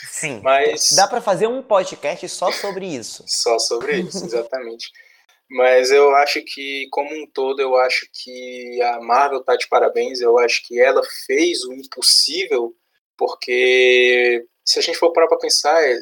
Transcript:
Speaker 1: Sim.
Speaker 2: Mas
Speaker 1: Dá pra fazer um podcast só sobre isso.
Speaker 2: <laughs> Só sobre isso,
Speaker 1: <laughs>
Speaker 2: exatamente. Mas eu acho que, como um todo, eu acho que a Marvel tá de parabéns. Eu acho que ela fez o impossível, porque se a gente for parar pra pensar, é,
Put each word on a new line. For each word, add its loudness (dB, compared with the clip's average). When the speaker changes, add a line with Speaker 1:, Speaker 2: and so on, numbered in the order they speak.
Speaker 1:
Sim. -8
Speaker 2:
Mas 2
Speaker 1:
Dá 4
pra -6
fazer 0
um -6
podcast -4
só -4
sobre -6
isso. -10
Speaker 2:
<laughs> -16
Só 0
sobre -2
isso, -8
Speaker 1:
<laughs> -
Speaker 2:
exatamente. -8
Mas 4
eu 6
acho 2
que, -10
como -6
um -12
todo, -4
eu 0
acho 0
que -12
a -2
Marvel 0
tá 2
de -8
parabéns. 0
Eu 4
acho 0
que -4
ela 4
fez 0
o -12
impossível, 0
porque 2
se 0
a 0
gente -4
for 2
parar 4
pra 2
pensar, 0
é, 0